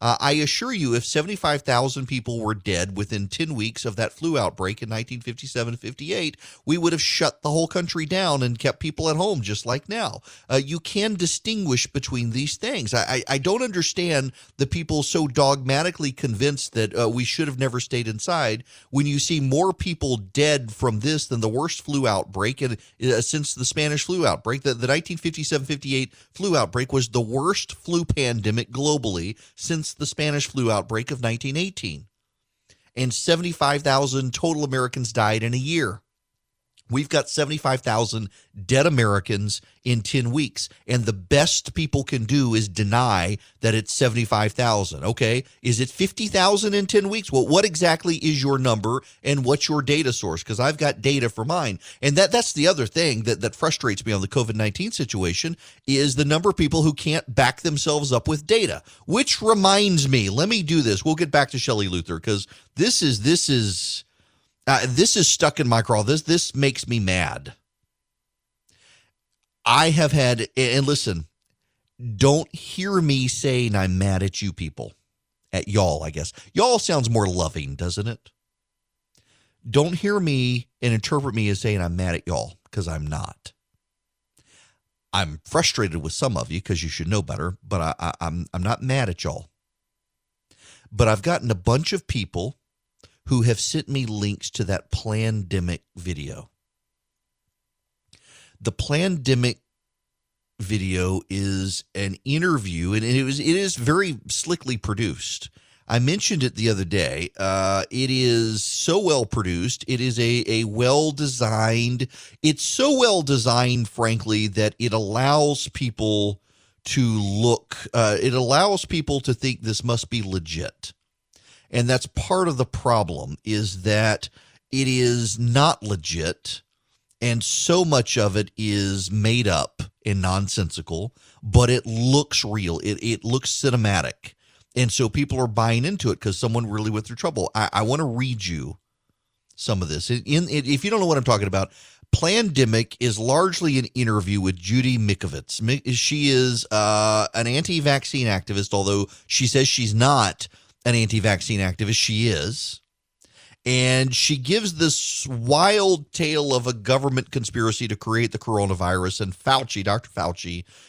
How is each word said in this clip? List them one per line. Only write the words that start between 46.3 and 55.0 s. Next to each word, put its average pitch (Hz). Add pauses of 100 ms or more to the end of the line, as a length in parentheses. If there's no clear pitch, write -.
in 202
ten 202
weeks? 208
Well, 131
what 180
exactly 165
is 151
your 139
number 120 (220)
and 139
what's 139
your 151
data 143
source? 85
'Cause 107
I've 151
got 147
data 135
for 113
mine. 143 (220)
And 143
that, 190
that's 240
the 156
other 147
thing 135
that, 107
that 107
frustrates 131
me 110
on 98
the 98
covid 113
nineteen 107
situation 113 (300)